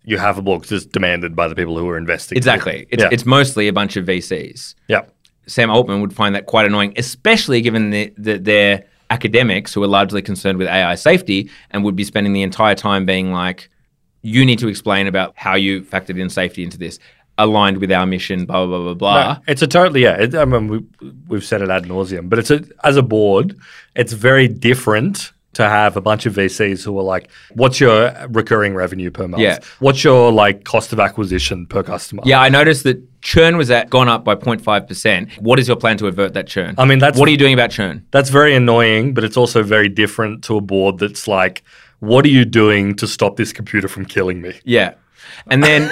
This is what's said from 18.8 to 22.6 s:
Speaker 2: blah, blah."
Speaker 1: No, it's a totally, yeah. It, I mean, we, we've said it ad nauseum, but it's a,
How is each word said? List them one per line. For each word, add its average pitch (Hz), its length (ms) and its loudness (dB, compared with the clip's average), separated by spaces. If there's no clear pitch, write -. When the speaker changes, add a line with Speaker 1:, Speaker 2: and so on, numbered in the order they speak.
Speaker 2:
blah, - 0 -
blah." 101 400 0
Speaker 1:
No, - 40 -12
it's 139 140 -2
a 160 40 2
totally, 160 380 2
yeah. 95 180 4
It, 127 120 -2
I 156 120 2
mean, 117 220 0
we, 107 100 -6
we've 101 160 -6
said 107 160 -4
it 98 80 -4
ad 92 160 -2
nauseum, 90 460 -8
but 113 80 2
it's - 120 -2
a, 147 140 0